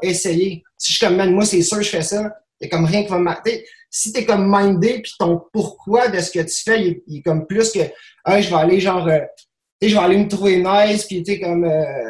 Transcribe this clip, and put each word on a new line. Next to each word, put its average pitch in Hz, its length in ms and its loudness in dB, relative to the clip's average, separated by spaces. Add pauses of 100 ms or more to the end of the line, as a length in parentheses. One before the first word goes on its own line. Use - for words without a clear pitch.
essayer. 180 540 -2 (160)
Si - 140 -4
je - 60 0
suis 233 80 2
comme, « 180 120 2
Man, 190 160 2
moi, 202 100 2
c'est 190 180 2
sûr, 208 200 -2
je 202 60 -2
fais 165 140 -4
ça. » 208 280 -4 (300)
Il 147 60 -10
y - 20 -14
a - 20 -18
comme 165 160 0
rien 202 160 2
qui 202 80 -8
va 180 80 0
m'arrêter. 220 480 -2 (240)
Si - 220 -6
t'es 240 120 -4
comme 202 240 2
mindé, 202 540 2
puis - 160 -16
ton 170 240 0 (100)
pourquoi 226 560 0
de 190 120 -2
ce 170 100 -6
que - 80 -4
tu 165 260 -4
fais, 220 160 2
il 185 80 -2
est, 165 200 -4
il 151 100 -12
est 139 40 -16
comme 156 240 -2
plus 220 260 0
que, « 196 80 0 (460)
Hey, 202 180 4
je 170 60 -4
vais 170 60 2
aller, 170 240 4
genre, 185 280 0
euh, 156 100 4 (600)
tu 208 80 2
sais, - 0 -
je 208 100 4
vais 175 60 4
aller 185 140 4
me 208 100 2
trouver 190 340 2
nice, 208 420 2
puis 185 200 -6
tu 202 80 -4
sais, 202 80 -2
comme, 175 240 -2
euh, 156 200 0 (260)